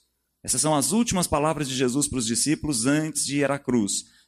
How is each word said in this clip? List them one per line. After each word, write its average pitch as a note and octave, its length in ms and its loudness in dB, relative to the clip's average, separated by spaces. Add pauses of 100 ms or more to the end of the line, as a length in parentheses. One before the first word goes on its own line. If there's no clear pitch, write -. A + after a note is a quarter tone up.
(420)
Essas - 180 -2
são D#3 140 2
as C#3+ 180 0
últimas G3 340 0
palavras D3+ 420 0
de C3 60 -6
Jesus C3 320 2
para B2 120 -2
os A2+ 80 -2
discípulos B2 600 0
antes D3+ 400 0
de C#3+ 120 -2
ir C#3 120 2
à C#3 80 -2
cruz. A#2+ 480 0 (220)